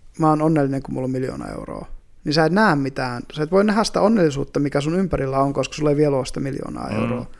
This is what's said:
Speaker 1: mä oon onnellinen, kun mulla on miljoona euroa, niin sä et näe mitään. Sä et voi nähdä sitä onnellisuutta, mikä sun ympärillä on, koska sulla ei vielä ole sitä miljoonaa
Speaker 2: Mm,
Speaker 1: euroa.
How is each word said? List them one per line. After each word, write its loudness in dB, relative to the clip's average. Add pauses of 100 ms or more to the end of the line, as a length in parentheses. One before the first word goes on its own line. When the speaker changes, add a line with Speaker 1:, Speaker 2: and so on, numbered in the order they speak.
(180)
Speaker 1:
mä 4
oon 2
onnellinen, 2
kun -8
mulla -4
on -4
miljoona -6
euroa, -10 (380)
niin 0
sä 6
et 4
näe 6
mitään. -2 (100)
Sä -4
et -4
voi 4
nähdä 2
sitä 0
onnellisuutta, 2
mikä 0
sun -2
ympärillä -2
on, 2
koska -2
sulla 2
ei 4
vielä 2
ole -2
sitä -8
miljoonaa -6
Speaker 2:
Mm, -2
Speaker 1:
euroa. -4 (140)